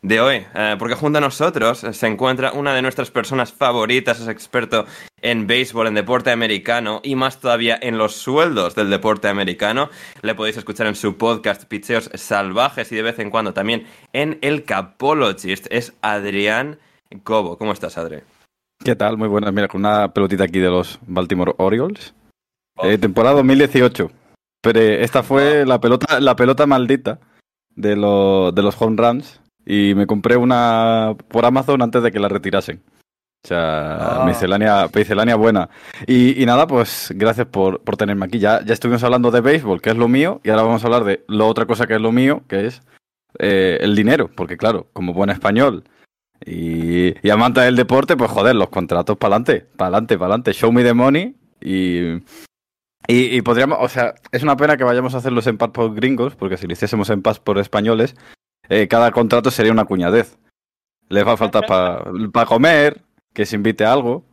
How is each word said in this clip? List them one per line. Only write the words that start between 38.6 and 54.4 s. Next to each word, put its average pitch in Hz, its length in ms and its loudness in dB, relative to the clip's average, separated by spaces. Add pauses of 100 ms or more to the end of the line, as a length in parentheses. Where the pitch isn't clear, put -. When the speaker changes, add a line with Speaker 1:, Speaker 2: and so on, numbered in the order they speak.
Speaker 2:
ya 110 100 -2
estuvimos 120 300 -2
hablando 123 260 2
de 117 120 4
béisbol, 123 400 0
que - 100 -2
es 110 60 0
lo 117 100 2
mío, 139 360 2
y 107 60 -2
ahora 110 140 4
vamos 113 200 0
a 120 40 0
hablar 120 160 2
de 98 240 -2
la 107 180 0
otra 110 220 2
cosa 117 180 0
que 110 100 -2
es 107 60 0
lo 113 100 0
mío, 131 360 2
que 98 180 -4
es, 127 160 -10 (560)
eh, 95 440 2
el 104 140 0
dinero. 110 380 2
Porque 87 240 -8
claro, 107 360 -2
como 90 200 -6
buen 98 160 0
español 104 540 0 (600)
y, 82 720 -2 (120)
y 101 40 4
amante 120 320 2
del 123 140 4
deporte, 131 420 2
pues 120 140 0
joder, 110 240 2
los 95 140 0
contratos 87 480 -2
pa'lante, 110 500 0 (100)
pa'lante, 98 400 0
pa'lante. 98 360 -2
Show 113 180 2
me 123 120 4
the 120 100 4
money 143 420 2 (260)
y, 87 520 -2 (920)
y, 123 300 2
y 117 60 0
podríamos, 123 380 2
o 127 60 0
sea, 120 280 -2 (160)
es 123 100 -2